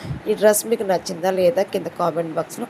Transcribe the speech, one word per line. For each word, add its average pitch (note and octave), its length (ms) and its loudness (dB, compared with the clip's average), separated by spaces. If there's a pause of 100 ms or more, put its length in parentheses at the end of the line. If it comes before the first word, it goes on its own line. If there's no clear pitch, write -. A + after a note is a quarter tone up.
(280)
ఈ G#3+ 120 2
డ్రెస్ G#3 300 6
మీకు A3+ 200 0
నచ్చిందా F3 480 -2
లేదా F3+ 240 4 (120)
కింద F3 140 -4 (120)
కామెంట్ E3 380 -2
బాక్స్లో G#3 320 -6